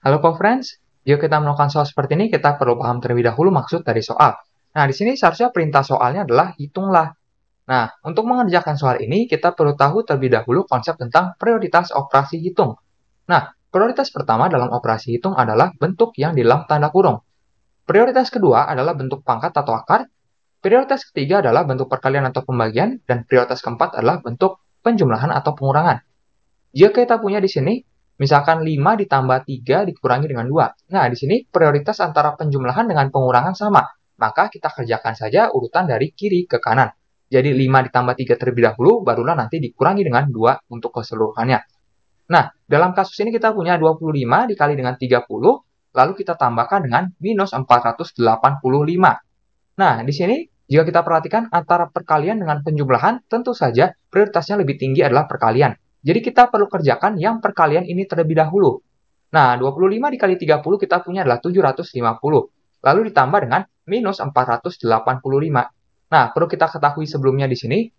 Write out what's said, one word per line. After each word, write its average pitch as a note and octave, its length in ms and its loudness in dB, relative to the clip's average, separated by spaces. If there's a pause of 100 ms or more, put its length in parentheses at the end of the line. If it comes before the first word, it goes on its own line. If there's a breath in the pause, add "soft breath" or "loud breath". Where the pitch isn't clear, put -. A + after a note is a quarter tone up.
Halo C#3+ 160 2
co-friends, G3+ 640 0 (240)
yuk D3 160 2
kita D3+ 160 2
melakukan C#3+ 320 0
soal D3 160 0
seperti D3 320 -2
ini, G#3+ 80 0
kita D3 320 0
perlu B2 160 2
paham A#2+ 240 -4
terlebih B2 240 -2
dahulu C#3+ 320 2
maksud E3 320 -4
dari A2+ 160 -2
soal. C3+ 320 2 (400)
Nah, D3+ 80 0
di C3+ 80 2
sini G#3+ 240 -2
seharusnya A#3+ 400 0
perintah D3+ 320 0
soalnya C#3+ 400 -2
adalah D3+ 320 0
hitunglah. D#3+ 560 -2 (560)
Nah, B2 160 0 (160)
untuk E3 240 -4
mengerjakan F3+ 480 0
soal C#3 240 -2
ini, E3+ 320 -2
kita F3+ 240 0
perlu D3 240 0
tahu D#3 240 0
terlebih C3 320 0
dahulu B2 320 0
konsep A#2+ 320 -4
tentang E3+ 400 -2
prioritas G3+ 560 0
operasi C#3 480 0
hitung. F3 320 -2 (560)
Nah, - 240 0 (160)
prioritas A#3 400 0
pertama C3+ 400 0
dalam B2 240 -2
operasi A#2 400 -4
hitung F#3 240 -4
adalah A#2+ 320 2
bentuk F#3+ 480 -2
yang D#3 160 -2
di B2+ 80 0
dalam C3 240 2
tanda D3+ 240 0
kurung. F3 320 2 (640)
Prioritas B3 400 2
kedua C#3+ 400 2
adalah D3 320 -2
bentuk C3 240 -8
pangkat A#2+ 320 -4
atau C3+ 160 -2
akar. F#3 400 -2 (480)
Prioritas A#3 480 0
ketiga D#3 400 -2
adalah B2 160 4
bentuk B2+ 240 -4
perkalian C3+ 400 -2
atau C3 160 -4
pembagian. B2+ 640 -2
Dan A#2+ 160 -4
prioritas B2 400 0
keempat A#2+ 400 -4
adalah D#3 160 0
bentuk F3 400 -4 (240)
penjumlahan D#3 480 0
atau D3 240 -2
pengurangan. C#3 480 0 (720)
Jika G#3 320 6
kita A3+ 160 0
punya G3+ 160 -2
di F#3+ 80 0
sini, D#3+ 280 -2 (480)
misalkan D3 400 2
lima D#3+ 320 0
ditambah C3 560 0
tiga C3 320 -2
dikurangi D3+ 480 -2
dengan A#2+ 160 -6
dua. C#3 240 0 (240)
Nah, C#3+ 160 2
di A#2+ 80 -6
sini F3+ 240 -2
prioritas D3+ 560 0
antara D3+ 400 0
penjumlahan C#3 480 -2
dengan C#3+ 240 0
pengurangan C3 400 0
sama. G#3 320 0 (320)
Maka D3 320 -2
kita D3+ 240 -8
kerjakan A2+ 480 -6
saja C#3 320 0
urutan C3+ 400 -2
dari B2+ 240 -2
kiri F#3 320 -2
ke - 160 -4
kanan. B2 320 0 (320)
Jadi C3 240 2
lima C3 320 2
ditambah B2 320 -2
tiga A#2+ 240 -2
terlebih A#2 320 2
dahulu, F3 320 2
barulah A#2+ 320 -2
nanti A#2 240 -4
dikurangi E3+ 480 0
dengan C3+ 240 0
dua A2+ 240 0 (160)
untuk A#2 320 -8
keseluruhannya. A2+ 580 -2 (720)
Nah, E3 140 4 (180)
dalam E3+ 320 2
kasus F#3+ 320 -4
ini A#3 80 -4
kita A3+ 160 0
punya F3+ 240 0
dua D#3+ 240 2
puluh D#3+ 160 -4
lima C#3 320 2
dikali D3 320 0
dengan B2+ 160 -4
tiga B2 320 0
puluh, D#3 320 2 (320)
lalu C#3 240 2
kita F#3+ 240 -6
tambahkan B2+ 480 0
dengan D#3+ 320 0
minus G3 320 -2
empat B2 300 2 (100)
ratus - 240 -8
delapan A#2+ 480 0
puluh C#3 240 0
lima. F3+ 320 2 (640)
Nah, C#3+ 240 2
di C#3+ 100 -4
sini A3+ 320 -2
jika D#3 400 0
kita E3+ 160 2
perhatikan E3 480 -2
antara E3+ 400 0
perkalian F3 480 -2
dengan D3+ 240 -4
penjumlahan, D3+ 640 0
tentu A#3+ 240 -4
saja D3 400 0 (220)
prioritasnya G3+ 500 0
lebih C#3 160 -4
tinggi C3+ 240 0
adalah C#3 240 2
perkalian. A#2 480 0 (280)
Jadi E3 160 0
kita A#3+ 320 4
perlu G3+ 160 0
kerjakan E3 480 0
yang G#3 240 -2
perkalian F3 480 0
ini F3 240 -6
terlebih D#3+ 240 -2
dahulu. D#3 400 2 (580)
Nah, C3+ 240 4
dua C3 160 -2
puluh F3 140 0
lima A#3 260 -2
dikali F#3+ 240 0
tiga D3+ 240 0
puluh F#3 160 -2
kita F3 240 -2
punya F3+ 240 -6
adalah A#2+ 160 0
tujuh F3+ 220 0
ratus D3 320 -2
lima A#2 240 -2
puluh. D3 260 0 (380)
Lalu G3 320 2
ditambah D3 320 2
dengan C#3+ 160 -2 (240)
minus G3 320 -4
empat C3+ 260 -2 (140)
ratus - 240 -10
delapan A#2 400 0
puluh C3+ 160 -2
lima. C#3+ 240 0 (480)
Nah, C3+ 240 2
perlu E3+ 160 0
kita E3 180 0
ketahui D3 380 -2
sebelumnya C#3 400 -2
di C3 80 -2
sini E3 320 -4 (120)